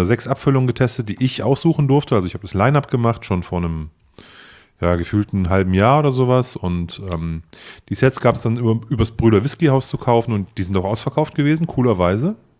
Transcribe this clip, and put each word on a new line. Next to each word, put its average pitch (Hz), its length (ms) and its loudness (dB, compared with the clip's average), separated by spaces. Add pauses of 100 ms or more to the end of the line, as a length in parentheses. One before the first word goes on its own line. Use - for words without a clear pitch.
äh, 90 40 2
sechs 110 220 0
Abfüllungen 131 400 0
getestet, 120 420 -2
die 104 140 -4
ich 127 200 -2
aussuchen 143 440 2
durfte. 135 280 2
Also 92 120 2
ich - 60 -6
hab - 80 -12
das 92 120 -14
Line-Up 135 360 2
gemacht, 117 360 0
schon 90 180 -2
vor 90 160 -4
einem, 80 300 -4 (920)
ja, 87 140 2
gefühlten 95 540 -2
halben 92 240 2
Jahr 117 260 4
oder 147 120 0
sowas. 127 460 0
Und, 87 440 -6 (120)
ähm, 82 300 -6 (460)
die 104 60 -4
Sets - 240 0
gab's 117 220 2
dann 117 160 0
über, 113 220 0 (100)
übers 117 220 0
Brüder 110 320 4
Whisky 147 240 0
Haus 131 220 2
zu - 80 -8
kaufen. 117 360 2
Und 98 240 -4
die 98 60 -2
sind 95 120 -2
auch 92 100 2
ausverkauft 139 500 -4
gewesen, 156 320 0
coolerweise. 113 680 0 (240)